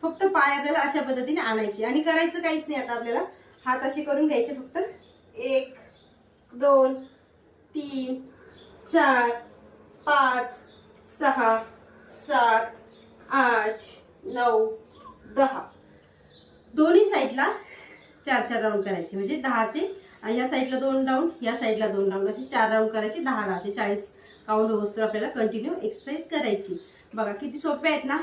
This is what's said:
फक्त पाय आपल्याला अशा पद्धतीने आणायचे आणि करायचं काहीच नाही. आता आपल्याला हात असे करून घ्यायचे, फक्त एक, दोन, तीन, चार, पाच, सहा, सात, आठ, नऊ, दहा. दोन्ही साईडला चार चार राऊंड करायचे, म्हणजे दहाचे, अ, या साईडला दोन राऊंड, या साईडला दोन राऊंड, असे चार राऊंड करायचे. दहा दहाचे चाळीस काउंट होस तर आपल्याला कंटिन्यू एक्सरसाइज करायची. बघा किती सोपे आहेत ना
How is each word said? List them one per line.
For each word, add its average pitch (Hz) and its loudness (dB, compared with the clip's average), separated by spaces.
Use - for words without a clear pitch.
फक्त 330 -2
पाय 285 4
आपल्याला 294 0
अशा 277 0
पद्धतीने 262 -2
आणायचे 220 -2
आणि 262 2
करायचं 330 0
काहीच 320 -2
नाही. 277 -4
आता 240 -6
आपल्याला 233 -4
हात 254 0
असे 277 -4
करून 294 2
घ्यायचे, 233 0
फक्त - -10
एक, 262 -2
दोन, 262 4
तीन, 262 -6
चार, 254 4
पाच, 254 2
सहा, 254 2
सात, 233 2
आठ, 233 2
नऊ, 233 2
दहा. 269 2
दोन्ही 339 8
साईडला 285 0
चार 262 2
चार 226 -2
राऊंड 208 0
करायचे, 190 -4
म्हणजे 202 -2
दहाचे, 262 -2
अ, 208 -8
या 247 0
साईडला 262 -2
दोन 269 0
राऊंड, 285 2
या 240 -2
साईडला 220 0
दोन 196 0
राऊंड, 196 0
असे 214 -6
चार 226 0
राऊंड 220 2
करायचे. 214 -4
दहा 254 -2
दहाचे 196 -6
चाळीस 202 -4
काउंट 220 2
होस 208 -2
तर 220 -2
आपल्याला 220 -2
कंटिन्यू 226 -2
एक्सरसाइज 311 -8
करायची. 196 -2
बघा 208 -2
किती 247 -8
सोपे 294 -2
आहेत 294 0
ना 277 -2